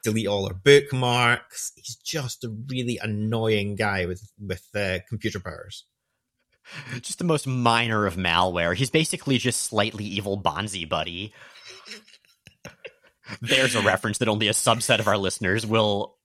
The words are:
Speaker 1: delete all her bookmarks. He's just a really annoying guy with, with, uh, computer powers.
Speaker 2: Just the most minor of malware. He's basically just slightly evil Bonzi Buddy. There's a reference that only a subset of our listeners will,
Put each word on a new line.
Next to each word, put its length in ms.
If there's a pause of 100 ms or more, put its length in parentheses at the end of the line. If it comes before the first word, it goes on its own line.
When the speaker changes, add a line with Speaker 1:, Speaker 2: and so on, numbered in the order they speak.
Speaker 1:
delete 240
all 200
her 60
bookmarks. 1200
He's 200
just 480
a 120 (140)
really 320
annoying 760
guy 300
with, 220 (120)
with, 360
uh, 240 (100)
computer 300
powers. 460 (1160)
Speaker 2:
Just 160
the 80
most 200
minor 600
of 100
malware. 580
He's 160
basically 480
just 260
slightly 420
evil 360
Bonzi 460
Buddy. 460 (2000)
There's 340
a 60
reference 380
that 80
only 200
a 60
subset 460
of 80
our 100
listeners 480
will, 600